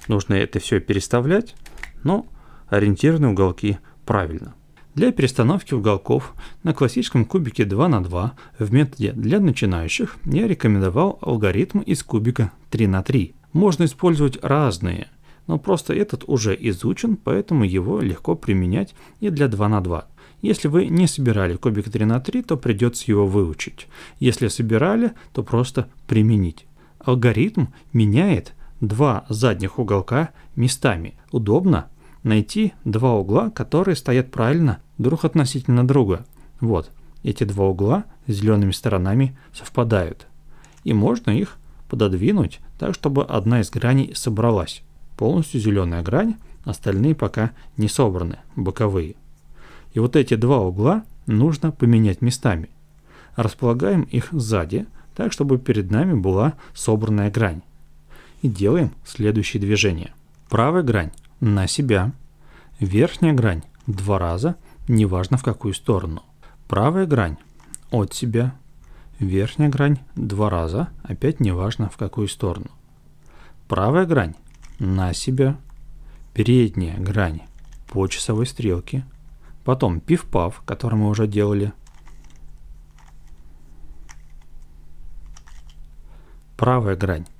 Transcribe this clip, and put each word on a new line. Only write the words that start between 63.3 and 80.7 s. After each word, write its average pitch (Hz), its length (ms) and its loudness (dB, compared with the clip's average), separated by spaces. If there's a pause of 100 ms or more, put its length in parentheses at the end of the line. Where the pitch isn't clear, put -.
грань 104 300 2 (240)
два 98 320 -2
раза, 92 360 -2 (320)
неважно 101 500 2
в 127 60 -2
какую 107 300 -4
сторону. 87 480 -2 (460)
Правая 170 400 0
грань 104 300 0 (520)
от 107 240 -2
себя, 120 420 -2 (640)
верхняя 101 500 0
грань 143 300 2 (160)
два 104 360 -2
раза, 87 380 -2 (120)
опять 135 380 -4
неважно 101 500 -2
в - 80 -18
какую 104 300 -4
сторону. 92 420 -6 (960)
Правая 131 380 2
грань 120 300 0 (420)
на 95 360 0
себя, 135 440 0 (760)
передняя 104 640 2
грань 95 420 -2 (460)
по 95 200 -2
часовой 110 380 -2
стрелке, 117 580 -4 (640)
потом 127 340 0
пиф-паф, - 640 -2
который 110 300 -4